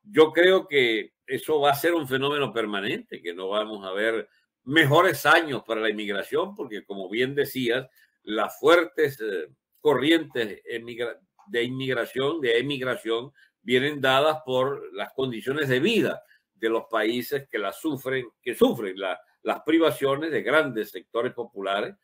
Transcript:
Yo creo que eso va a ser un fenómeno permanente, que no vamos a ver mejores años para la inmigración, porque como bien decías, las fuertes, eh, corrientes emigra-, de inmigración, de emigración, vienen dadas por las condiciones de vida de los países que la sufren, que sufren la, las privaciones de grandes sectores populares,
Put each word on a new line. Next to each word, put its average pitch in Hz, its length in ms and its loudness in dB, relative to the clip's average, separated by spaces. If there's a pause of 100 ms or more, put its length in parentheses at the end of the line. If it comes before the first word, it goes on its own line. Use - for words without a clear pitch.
Yo 151 280 6
creo 180 360 4
que 117 460 0 (120)
eso 143 360 -2
va 143 100 4
a 135 40 2
ser 165 180 0
un 156 140 -2
fenómeno 139 440 -2
permanente, 104 720 -6
que 85 120 -8
no 92 140 -8
vamos 104 380 -4
a 95 80 -8
ver 110 340 -2 (380)
mejores 156 600 4
años 151 400 2
para 113 140 -2
la 110 100 0
inmigración, 107 680 -4
porque 107 280 -10
como 98 260 -10
bien 127 240 -2
decías, 131 540 -2 (360)
las 107 360 -4
fuertes, 156 640 4
eh, 92 260 -6 (320)
corrientes 127 840 0
emigra-, 117 540 -8 (280)
de 120 160 -2
inmigración, 131 760 -2
de 117 180 2
emigración, 127 720 -4 (300)
vienen 131 400 0
dadas 139 440 4
por 131 480 -2
las 101 200 -8
condiciones 131 560 -4
de 127 100 4
vida 156 420 2 (320)
de 113 160 -2
los 113 220 -2
países 120 580 -2
que 113 100 -4
la 98 120 -4
sufren, 131 560 -6 (140)
que 120 140 -6
sufren 113 440 0
la, 92 200 -6 (240)
las 107 180 -2
privaciones 156 720 2
de 117 100 -2
grandes 123 480 0
sectores 117 440 -6
populares, 104 720 -6